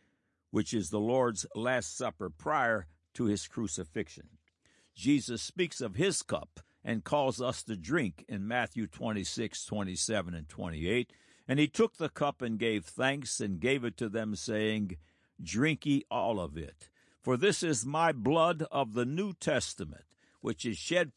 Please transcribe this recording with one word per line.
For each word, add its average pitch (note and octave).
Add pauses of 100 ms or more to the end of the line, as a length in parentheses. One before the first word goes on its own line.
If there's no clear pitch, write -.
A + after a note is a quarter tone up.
(520)
which -
is G2
the G#2
Lord's A#2+ (100)
Last A#2+
Supper G#2+
prior A2+ (260)
to B2
his G#2
crucifixion. - (680)
Jesus A#2+
speaks -
of A2
his E3+
cup - (240)
and A2+
calls C3+
us B2
to A2
drink F#2+
in G2+
Matthew A2+
twenty-six, A2
twenty-seven G2
and D#2
twenty-eight. F2+ (340)
"And C3
he D3
took A3
the D#3
cup -
and A2+
gave A2
thanks C3+
and G2
gave B2+
it A2+
to A2+
them, G#2+
saying, G#2+ (440)
Drink A#2
ye C#3
all A2
of D#2
it. - (320)
For B2+
this F#3
is C3
my D#3+
blood D#3
of B2+
the A#2+
New F3+
Testament, - (360)
which -
is A2
shed E3+